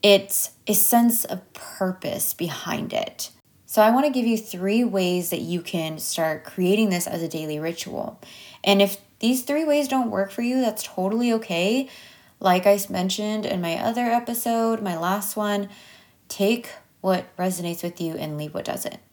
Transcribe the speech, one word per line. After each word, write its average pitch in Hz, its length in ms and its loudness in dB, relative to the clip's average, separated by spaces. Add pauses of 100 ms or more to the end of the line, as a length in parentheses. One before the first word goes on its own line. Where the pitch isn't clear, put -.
It's 196 500 4 (160)
a 214 60 2
sense 233 520 4
of - 280 -10
purpose - 800 -4
behind - 600 -6
it. - 380 -6 (400)
So 214 120 6
I 220 80 8
wanna 269 180 4
give 254 160 0
you 226 100 2
three 208 480 0
ways 180 460 0
that 170 120 -4
you 165 200 -4
can 160 380 -6
start 160 440 -2
creating 196 460 2
this 175 160 0
as 170 160 -6
a 165 60 -4
daily 156 320 -6
ritual. - 600 -8 (440)
And 196 180 6
if 196 160 2 (220)
these 254 240 2
three 294 200 0
ways 294 240 2
don't 262 220 0
work 196 220 -2
for - 100 -6
you, 247 180 2
that's 220 220 0
totally 220 520 0
okay. 220 540 0 (520)
Like 185 260 4
I 202 80 8
s-, 202 160 0
mentioned 208 560 -2
in 180 160 -2
my 165 140 -2
other 240 300 -2
episode, 233 760 0
my 180 160 -4
last 190 380 -2
one, 208 340 -2 (580)
take 226 440 0 (300)
what 185 260 0 (100)
resonates 175 460 -4
with 170 180 -6
you 160 140 -4
and 151 240 -6
leave 151 160 -8
what - 100 -6
doesn't. - 320 -8 (160)